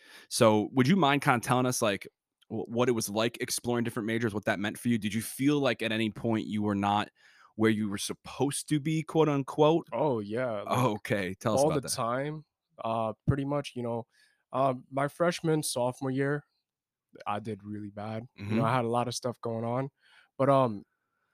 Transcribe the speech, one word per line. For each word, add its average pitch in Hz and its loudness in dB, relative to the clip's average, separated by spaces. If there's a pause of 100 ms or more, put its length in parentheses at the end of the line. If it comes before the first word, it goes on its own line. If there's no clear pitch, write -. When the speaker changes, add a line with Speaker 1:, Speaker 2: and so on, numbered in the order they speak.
(280)
Speaker 1:
So 107 4
would 127 4
you 190 6
mind 143 4
kinda 123 2
telling 127 2
us, 123 -2
like, 101 0 (420)
wh-, 110 -8
what 120 0
it 123 6
was 110 -2
like 110 0
exploring 120 -2
different 113 -4
majors, 113 0
what 104 -6
that 104 0
meant 101 -4
for - -4
you? 117 4
Did 101 -4
you 113 -2
feel 143 0
like 120 0
at 113 -2
any 110 0
point 110 -2
you 104 -4
were 104 2
not 101 2 (480)
where 110 4
you 107 0
were 101 -6
supposed - -4
to 151 2
be, 160 -2
quote 156 2
unquote? 151 2
Speaker 2:
Oh, 123 0
yeah, 107 -4
like, 104 -10 (120)
Speaker 1:
Oh, 127 2
okay. 98 -4
Tell 110 -2
us 131 4
Speaker 2:
all - 6
Speaker 1:
about 147 2
Speaker 2:
the - -
Speaker 1:
that. - -6
Speaker 2:
time, 139 -4 (400)
uh, 113 -2 (140)
pretty 139 2
much, 143 -4
you 120 -6
know, 117 -4 (460)
um, 127 0
my 139 0
freshman, 165 0
sophomore 127 -2
year, 139 0 (840)
I 104 -2
did 107 -8
really 104 -8
bad. 110 -8 (220)
You 110 0
know, 113 2
Speaker 1:
Mm-hmm. - 4
Speaker 2:
I 113 2
had 127 2
a 113 -2
lot 120 0
of 120 -6
stuff - -6
going 113 -4
on, 127 -2 (480)
but, 135 2
um, 127 4 (480)